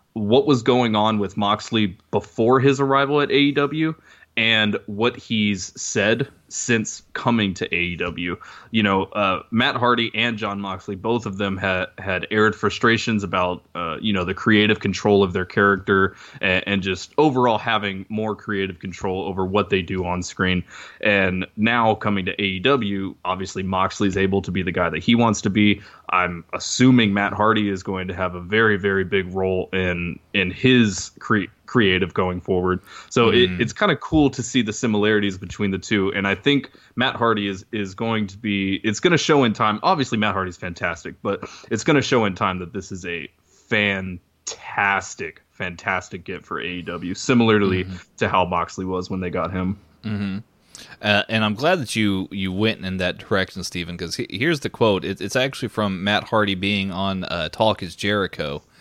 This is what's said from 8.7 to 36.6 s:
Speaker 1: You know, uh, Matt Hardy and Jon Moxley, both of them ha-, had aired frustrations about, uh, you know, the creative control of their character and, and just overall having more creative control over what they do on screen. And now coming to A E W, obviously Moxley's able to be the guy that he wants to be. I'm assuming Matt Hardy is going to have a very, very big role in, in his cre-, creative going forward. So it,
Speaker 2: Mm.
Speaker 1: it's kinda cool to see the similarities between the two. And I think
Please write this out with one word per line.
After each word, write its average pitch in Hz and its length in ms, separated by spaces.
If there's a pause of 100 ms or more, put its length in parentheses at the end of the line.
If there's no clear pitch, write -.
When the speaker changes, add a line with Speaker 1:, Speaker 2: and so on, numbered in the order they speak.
Speaker 1:
You 110 100
know, 98 220
uh, 95 480
Matt 127 240
Hardy 120 400
and 113 200
Jon 101 240
Moxley, 98 360
both 113 320
of 95 100
them 98 200
ha-, 92 280 (140)
had 92 320
aired 107 240
frustrations 110 680
about, 90 400 (120)
uh, 82 260
you 107 100
know, 95 140
the 95 80
creative 107 460
control 101 420
of 92 120
their 92 120
character 98 720 (260)
and, 92 260
and 101 140
just 92 380
overall 123 400
having 101 500
more 107 260
creative 95 440
control 92 460
over 95 200
what 95 240
they 95 140
do 92 240
on 90 160
screen. 92 400 (380)
And 95 440 (100)
now 113 380
coming 101 320
to 95 160
A 101 40
E 95 160
W, 101 520 (120)
obviously 92 360
Moxley's 95 560
able 95 240
to 92 100
be 92 120
the 90 80
guy 87 180
that 80 140
he 117 100
wants 113 280
to 104 100
be. 104 300 (300)
I'm 87 320 (100)
assuming 123 600
Matt 101 200
Hardy 107 360
is 95 140
going 92 240
to 92 80
have 92 180
a 90 80
very, 107 360
very 98 260
big 92 320
role 92 360
in, 87 460 (160)
in 95 160
his 117 720
cre-, 104 240 (240)
creative 92 480
going 90 260
forward. 92 380 (320)
So 117 180
it, 117 220
Speaker 2:
Mm. 90 80
Speaker 1:
it's 113 140
kinda 196 240
cool 151 340
to - 100
see 123 220
the 107 100
similarities 104 640
between 98 320
the 95 80
two. 95 380
And 98 120
I 98 60
think 139 380 (240)